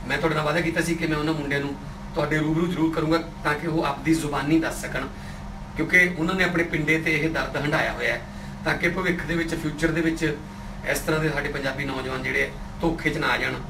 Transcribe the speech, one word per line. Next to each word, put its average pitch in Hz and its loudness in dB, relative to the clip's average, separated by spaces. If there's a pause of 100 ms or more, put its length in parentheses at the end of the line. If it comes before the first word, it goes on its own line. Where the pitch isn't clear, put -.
ਮੈਂ - 0
ਤੁਹਾਡੇ 156 2
ਨਾਲ 151 2
ਵਾਅਦਾ 160 2
ਕੀਤਾ 165 0
ਸੀ 165 2
ਕਿ 165 -2
ਮੈਂ 156 2
ਉਹਨਾਂ 151 0
ਮੁੰਡਿਆਂ 143 -2
ਨੂੰ 139 -4 (400)
ਤੁਹਾਡੇ 151 2
ਰੂਬਰੂ 160 2
ਜ਼ਰੂਰ 160 2
ਕਰੂੰਗਾ 160 4 (260)
ਤਾਂ 156 2
ਕਿ 170 -4
ਉਹ 160 2
ਆਪਦੀ 151 2
ਜ਼ੁਬਾਨੀ 147 4
ਦੱਸ - 0
ਸਕਣ, 131 -4 (720)
ਕਿਉਂਕਿ 180 4
ਉਹਨਾਂ 180 2
ਨੇ 185 2
ਆਪਣੇ 170 2
ਪਿੰਡੇ 156 2
ਤੇ 156 2
ਇਹ 160 2
ਦਰਦ 143 -2
ਹੰਢਾਇਆ 127 0
ਹੋਇਆ 117 0
ਹੈ, 117 -4 (440)
ਤਾਂ - 2
ਕਿ 175 2
ਭਵਿੱਖ 175 0
ਦੇ 165 -2
ਵਿੱਚ, 165 0
ਫਿਊਚਰ 156 0
ਦੇ 165 0
ਵਿੱਚ 160 0 (540)
ਇਸ 147 0
ਤਰ੍ਹਾਂ 156 0
ਦੇ 156 2
ਸਾਡੇ 143 -2
ਪੰਜਾਬੀ 139 -2
ਨੌਜਵਾਨ 131 -4
ਜਿਹੜੇ 139 0 (300)
ਧੋਖੇ 160 0
'ਚ - -2
ਨਾ - 0
ਆ 123 2
ਜਾਣ 127 -2 (160)